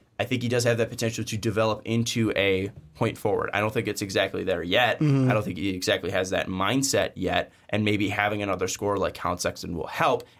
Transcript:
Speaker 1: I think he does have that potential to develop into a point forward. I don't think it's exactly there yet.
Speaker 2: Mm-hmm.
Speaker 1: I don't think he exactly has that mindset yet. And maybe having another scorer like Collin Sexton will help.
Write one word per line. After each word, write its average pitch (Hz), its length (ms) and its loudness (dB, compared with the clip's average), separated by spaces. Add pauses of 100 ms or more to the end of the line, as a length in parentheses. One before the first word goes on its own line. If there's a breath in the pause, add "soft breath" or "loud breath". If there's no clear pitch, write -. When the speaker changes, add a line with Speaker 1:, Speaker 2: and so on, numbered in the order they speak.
(200 soft breath)
Speaker 1:
I 101 60 0
think 120 180 -2
he 120 40 -2
does 120 160 2
have 120 140 4
that 113 120 0
potential 113 360 -2
to 113 120 -6
develop 110 480 0
into 117 520 0
a 98 340 2 (240)
point 113 220 -2
forward. - 360 0
I 101 60 2
don't 107 140 0
think 107 160 -2
it's 101 120 -6
exactly 95 440 0
there 90 180 -2
yet. 110 380 2
Speaker 2:
Mm-hmm. 139 280 4
Speaker 1:
I 113 40 4
don't 107 100 2
think 95 140 -6
he 98 140 -2
exactly 95 400 0
has 95 180 0
that 87 180 0
mindset 98 680 0
yet. 90 360 -2 (160 soft breath)
And 107 160 0
maybe 104 240 2
having 104 340 0
another 92 280 -2
scorer 101 280 -2
like 85 180 0
Collin 87 240 -4
Sexton 90 360 -4
will 78 120 -4
help. - 360 0 (160 loud breath)